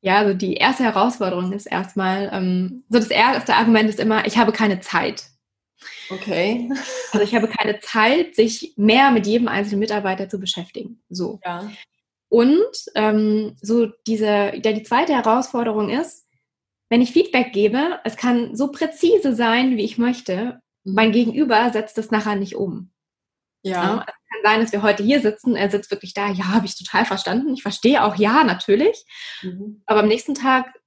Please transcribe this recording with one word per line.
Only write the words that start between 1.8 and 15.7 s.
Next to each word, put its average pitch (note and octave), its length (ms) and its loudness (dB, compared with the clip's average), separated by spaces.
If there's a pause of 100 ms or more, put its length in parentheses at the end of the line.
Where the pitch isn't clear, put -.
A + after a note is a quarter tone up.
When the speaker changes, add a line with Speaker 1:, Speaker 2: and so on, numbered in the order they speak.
Speaker 1:
ähm, F#3 560 -4
so A#3 100 2
das G#3+ 120 0
erste A#3+ 460 2
Argument A3 340 4
ist G#3 100 -6
immer, A3 260 0
„Ich A3 120 0
habe A3+ 140 4
keine G3+ 280 0
Zeit.“ - 480 -4 (840)
Speaker 2:
Okay. G3+ 600 -2 (420)
Speaker 1:
Also G#3 120 4
ich G#3 100 -4
habe A3+ 140 2
keine G#3 320 -4
Zeit, B3+ 540 2
sich - 420 0
mehr A3+ 340 6
mit G#3+ 160 2
jedem A#3 220 2
einzelnen G3+ 320 -2
Mitarbeiter G3 480 -4
zu G3+ 100 -8
beschäftigen. - 720 -10
So. F3+ 340 -8
Speaker 2:
Ja. F3+ 260 -10 (600)
Speaker 1:
Und, C4+ 360 4 (280)
ähm, G#3+ 680 0
so A3+ 260 2 (200)
diese, A3 200 0
ja, G#3 460 0
die G#3+ 100 -4
zweite C#4+ 320 0
Herausforderung A3+ 760 0